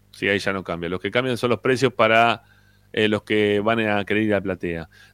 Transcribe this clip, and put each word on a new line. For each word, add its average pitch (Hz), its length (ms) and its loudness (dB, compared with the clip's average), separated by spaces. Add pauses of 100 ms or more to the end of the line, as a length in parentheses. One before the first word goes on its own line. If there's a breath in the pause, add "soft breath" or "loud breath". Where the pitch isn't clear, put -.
(120)
Sí, - 160 -6
ahí 101 120 2
ya 98 140 -4
no 95 100 -8
cambia. 85 260 -8
Los 90 120 -6
que 101 100 -6
cambian 127 260 -2
son 123 120 -2
los 113 100 0
precios 127 340 0
para, 113 500 4 (500 soft breath)
eh, 107 160 2
los 104 140 -2
que 104 360 0
van 113 220 0
a 104 240 0
querer 107 180 0
ir 107 100 0
a 98 40 2
la 95 40 -4
platea. 87 480 -6 (240 soft breath)